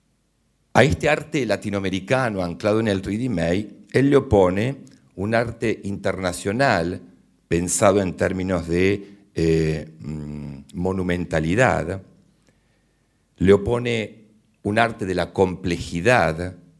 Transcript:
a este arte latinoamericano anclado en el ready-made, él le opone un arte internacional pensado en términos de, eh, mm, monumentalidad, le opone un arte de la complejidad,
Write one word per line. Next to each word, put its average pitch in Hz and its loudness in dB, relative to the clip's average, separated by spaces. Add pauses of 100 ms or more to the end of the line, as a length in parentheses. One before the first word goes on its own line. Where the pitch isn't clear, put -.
(720)
a 113 8
este - 2
arte 151 0
latinoamericano 98 -2
anclado 104 0
en 113 0
el 98 0
ready-made, 98 -2 (160)
él 135 4
le 139 6
opone 104 2 (380)
un 104 -2
arte 117 -2
internacional 95 -2 (460)
pensado 95 2
en 98 -2
términos 92 -2
de, 95 0 (160)
eh, 80 0
mm, 73 -12 (140)
monumentalidad, 87 -2 (1400)
le 95 6
opone 117 0 (380)
un 104 0
arte 113 0
de 92 -2
la 87 -2
complejidad, 87 0 (240)